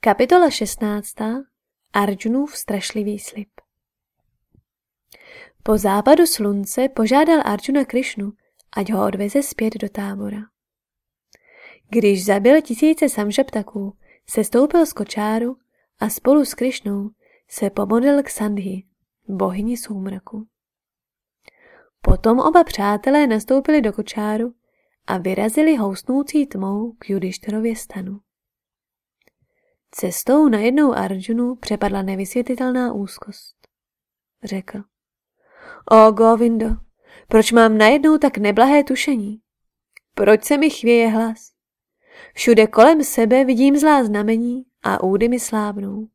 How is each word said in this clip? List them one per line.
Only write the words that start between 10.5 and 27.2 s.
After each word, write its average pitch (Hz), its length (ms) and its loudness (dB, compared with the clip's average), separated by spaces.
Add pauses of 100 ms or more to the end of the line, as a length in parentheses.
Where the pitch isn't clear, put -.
Když 202 360 2
zabil 202 360 2
tisíce 302 480 0
samžaptaků, 208 880 -6 (320)
sestoupil 285 560 0
z 311 80 -10
kočáru 220 640 -6 (420)
a 220 100 -4
spolu 269 360 2
s - 80 -12
Krišnou 208 560 -6 (380)
se - 220 -6
pomodlil 240 540 0
k 285 60 -10
Sandhi, 202 560 -6 (420)
bohyni 196 500 -4
soumraku. 196 680 -12 (1500)
Potom - 380 4
oba 320 240 4
přátelé 262 640 0
nastoupili 262 540 0
do 214 120 -2
kočáru 214 600 -6 (540)
a 185 100 -4
vyrazili 214 580 0
housnoucí 254 680 -2
tmou 202 540 -6
k - 100 -20
Judištyrově 208 680 -4